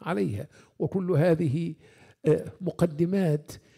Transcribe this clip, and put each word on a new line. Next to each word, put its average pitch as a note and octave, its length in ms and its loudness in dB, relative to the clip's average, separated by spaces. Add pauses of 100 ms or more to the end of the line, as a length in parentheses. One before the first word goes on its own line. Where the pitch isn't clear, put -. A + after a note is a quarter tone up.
عليها، E3 460 -4 (320)
وكل F3+ 320 -2
هذه، E3 640 2 (520)
آه، - 340 2
مقدمات E3+ 920 0 (260)